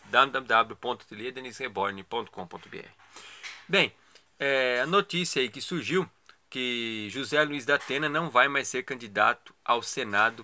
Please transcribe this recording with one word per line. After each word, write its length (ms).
w 260
w 160
w 280
ponto 280
ateliê 260
denise 320
reborn 420
ponto 260
com 160
ponto 240
b 80
r. 100
Bem, 240
é, 440
a 40
notícia 560
aí 80
que 100
surgiu, 480
que 640
José 340
Luiz 220
da 80
Atena 340
não 220
vai 180
mais 180
ser 160
candidato 800
ao 200
Senado 600